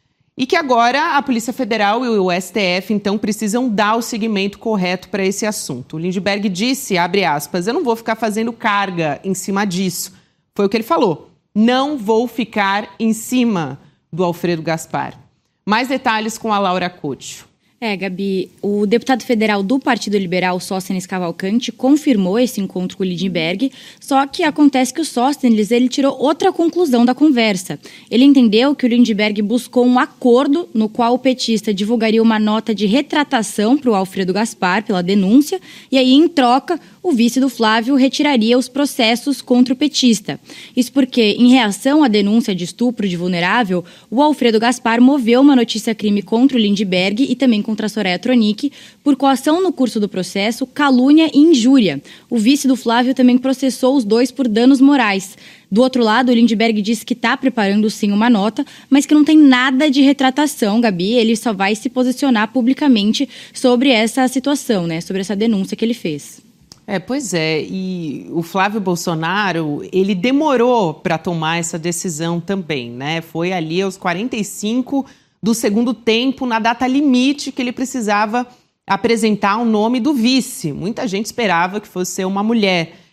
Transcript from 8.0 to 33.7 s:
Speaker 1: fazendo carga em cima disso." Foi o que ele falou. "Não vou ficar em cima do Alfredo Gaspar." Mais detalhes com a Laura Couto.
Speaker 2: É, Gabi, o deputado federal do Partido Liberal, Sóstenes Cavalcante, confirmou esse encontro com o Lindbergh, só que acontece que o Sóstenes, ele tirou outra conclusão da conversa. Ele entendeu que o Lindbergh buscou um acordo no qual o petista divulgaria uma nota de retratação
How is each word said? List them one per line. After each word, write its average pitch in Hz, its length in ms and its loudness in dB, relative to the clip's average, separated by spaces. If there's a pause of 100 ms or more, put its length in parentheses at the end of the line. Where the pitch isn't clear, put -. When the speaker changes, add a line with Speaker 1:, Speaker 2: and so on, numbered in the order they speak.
Speaker 1:
fazendo 226 360 -4
carga 190 720 -2
em 190 120 -4
cima 196 300 -4
disso." 185 480 -4 (420)
Foi 202 120 0
o - 20 0
que 214 80 -2
ele 220 80 -2
falou. 247 460 0 (240)
"Não 254 420 2
vou 220 300 0
ficar 208 720 -4
em 226 140 0
cima 220 640 -2 (320)
do 170 140 -4
Alfredo 170 380 -4
Gaspar." 156 560 -8 (460)
Mais 220 220 0
detalhes 226 500 -4
com 226 160 -4
a 208 60 0
Laura 180 320 -2
Couto. - 600 -14 (280)
Speaker 2:
É, 214 160 -4
Gabi, 190 520 -6 (140)
o 208 240 -2
deputado 226 380 0
federal 214 360 0
do 196 160 -2
Partido 233 400 -2
Liberal, 180 440 -2
Sóstenes 185 440 -6
Cavalcante, 185 680 -4
confirmou 240 640 2
esse 247 220 0
encontro 185 360 -6
com - 60 -6
o 190 40 -2
Lindbergh, 180 680 -4 (260)
só 277 260 0
que 311 200 -4
acontece 277 500 2
que 330 60 -4
o 320 40 -2
Sóstenes, 240 680 0
ele 247 160 2
tirou 269 280 0
outra 339 360 0
conclusão 311 520 2
da 254 80 2
conversa. 226 680 0 (280)
Ele 233 160 4
entendeu 262 520 6
que 262 100 -2
o - 20 2
Lindbergh 214 540 2
buscou 240 420 0
um 247 140 4
acordo 277 720 2
no 220 160 0
qual 233 260 0
o 262 40 -2
petista 226 560 -2
divulgaria 220 480 0
uma 226 160 2
nota 214 340 -2
de 202 140 -2
retratação 254 880 0